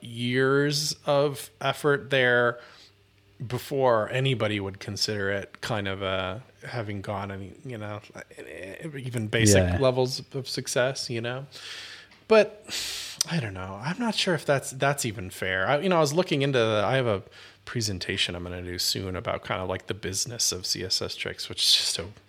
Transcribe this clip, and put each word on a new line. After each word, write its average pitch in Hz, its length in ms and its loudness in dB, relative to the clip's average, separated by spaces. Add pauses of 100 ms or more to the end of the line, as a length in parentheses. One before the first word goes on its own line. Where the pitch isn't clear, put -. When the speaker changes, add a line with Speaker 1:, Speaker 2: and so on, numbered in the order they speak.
Speaker 1:
years 135 920 0 (100)
of 143 440 2 (120)
effort 139 480 0
there 123 500 4 (880)
before 123 640 2
anybody 113 480 2
would 95 200 -6
consider 101 520 -2
it 98 300 -6
kind 104 260 -2
of 95 140 -4
a, 95 420 -2 (220)
having 104 360 -6
gone 101 300 -6
any, 98 220 -10 (120)
you 123 120 -10
know, 104 240 -10 (960)
even 123 300 -4
basic 104 360 8
Speaker 2:
Yeah. 90 160 2
Speaker 1:
levels 127 420 2 (120)
of 131 140 -8
success, 131 600 -2
you 117 120 -4
know? 123 240 -6 (800)
But - 380 6 (640)
I 165 100 0
don't 110 140 -4
know. 95 280 -8
I'm 156 180 -4
not 233 160 0
sure - 180 2
if 147 120 -2
that's, 139 260 2
that's 139 340 0
even 95 240 -6
fair. 95 380 0
I, 139 120 4
you 190 100 0
know, 180 80 6
I 160 40 6
was 143 120 2
looking 165 280 2
into 139 180 2
the, 110 260 4
I 117 100 2
have 131 120 2
a 101 140 0 (440)
presentation 98 720 -2
I'm 87 80 -8
gonna 87 180 -8
do 90 160 -6
soon 95 380 -2
about 92 280 -4
kind 104 160 -4
of, 92 80 -4
like, 92 200 -4
the - 80 -4
business 98 560 -2
of 90 140 -8
C 98 180 -4
S - 180 -2
S 90 140 -6
Tricks, - 340 -8
which - 140 -4
is - 120 6
just - 240 0
a, 85 60 -6 (240)